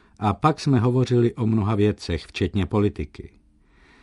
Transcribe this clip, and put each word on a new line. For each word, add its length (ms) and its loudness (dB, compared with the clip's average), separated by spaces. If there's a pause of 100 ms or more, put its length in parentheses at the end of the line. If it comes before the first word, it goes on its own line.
(180)
a 160 0
pak 260 0
jsme 180 2
hovořili 560 2
o 120 -2
mnoha 280 0
věcech, 520 0
včetně 400 -2
politiky. 640 -4 (720)